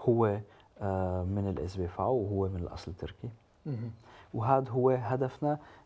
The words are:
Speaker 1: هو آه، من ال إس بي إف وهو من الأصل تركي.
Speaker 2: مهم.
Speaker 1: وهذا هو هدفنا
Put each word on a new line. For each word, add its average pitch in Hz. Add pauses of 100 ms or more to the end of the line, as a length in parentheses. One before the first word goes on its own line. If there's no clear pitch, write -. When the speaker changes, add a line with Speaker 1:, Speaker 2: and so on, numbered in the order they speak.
Speaker 1:
هو 113 (420)
آه، 92
من 98
ال -
إس 92
بي 92
إف 87
وهو 98
من 95
الأصل 87
تركي. - (380)
Speaker 2:
مهم. 120 (440)
Speaker 1:
وهذا 127
هو 127
هدفنا 131 (280)